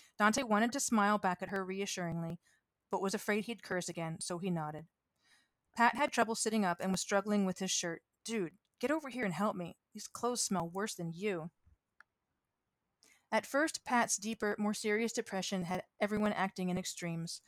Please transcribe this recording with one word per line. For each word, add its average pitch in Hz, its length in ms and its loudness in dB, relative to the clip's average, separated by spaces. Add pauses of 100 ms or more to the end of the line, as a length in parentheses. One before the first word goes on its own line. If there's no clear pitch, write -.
(180)
Dante 214 260 4
wanted 226 300 4
to 277 60 0
smile 208 380 4
back 185 240 0
at 185 80 -6
her 196 160 -2
reassuringly, 175 760 -4 (520)
but 190 100 -2
was 196 140 0
afraid 208 300 0
he'd 233 180 -8
curse 180 260 -2
again, 165 300 -4
so 180 180 -4
he 180 140 -2
nodded. 156 360 -4 (840)
Pat 233 220 6
had 277 160 2
trouble 226 240 2
sitting 214 280 2
up 175 160 2
and 190 120 0
was 185 100 0
struggling 202 440 2
with 185 120 0
his 190 140 -2
shirt. 170 320 -2 (200)
"Dude, 214 340 -4 (220)
get 247 120 0
over 311 180 -2
here 233 160 -4
and 185 80 0
help 202 220 2
me. 175 220 -8 (160)
These - 140 -12
clothes 240 360 0
smell 170 260 0
worse 190 240 -4
than 170 180 -6
you." 175 380 -2 (1800)
At 214 160 0
first, 302 380 0
Pat's 240 320 2
deeper, 208 420 -2
more 208 160 0
serious 214 380 0
depression 190 520 -2
had 180 200 -4 (160)
everyone 208 320 2
acting 185 380 0
in 180 80 2
extremes. 170 720 -6